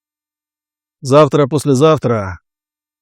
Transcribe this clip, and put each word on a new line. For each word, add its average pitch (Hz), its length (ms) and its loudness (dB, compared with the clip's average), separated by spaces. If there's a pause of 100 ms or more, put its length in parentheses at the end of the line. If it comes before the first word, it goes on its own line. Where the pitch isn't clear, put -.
(1000)
"Завтра, 143 460 2
післязавтра 127 920 -2 (640)